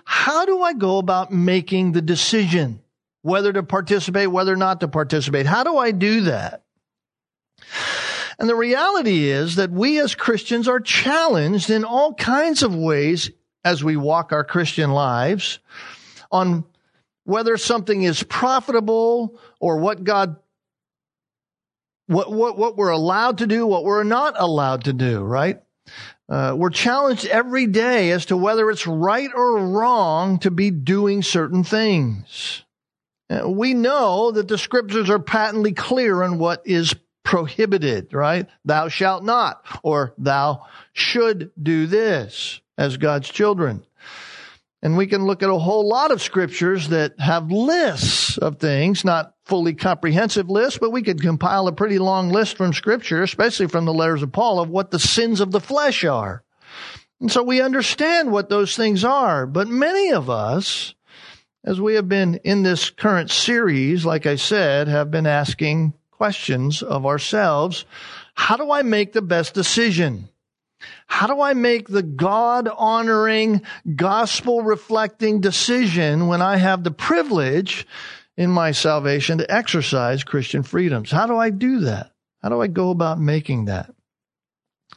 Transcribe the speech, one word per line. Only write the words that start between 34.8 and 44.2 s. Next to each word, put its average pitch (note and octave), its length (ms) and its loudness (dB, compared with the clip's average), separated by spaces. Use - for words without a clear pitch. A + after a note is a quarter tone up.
are G#3 80 4
patently G#3+ 540 0
clear A3 500 0
on F3+ 160 -2
what E3+ 260 -2
is E3+ 300 0
prohibited, D#3+ 920 0
right? D3+ 320 0
"Thou D3+ 240 2
shalt F#3+ 340 0
not," A3 400 0
or D3 340 0
"Thou C#3 500 0
should A3 560 0
do D#3+ 240 0
this," F3+ 760 -2
as C#3 180 0
God's C#3+ 320 -2
children. F3 560 -2